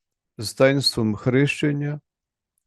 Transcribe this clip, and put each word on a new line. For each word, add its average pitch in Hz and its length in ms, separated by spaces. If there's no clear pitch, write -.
з 107 160
таїнством 131 640
хрещення 143 840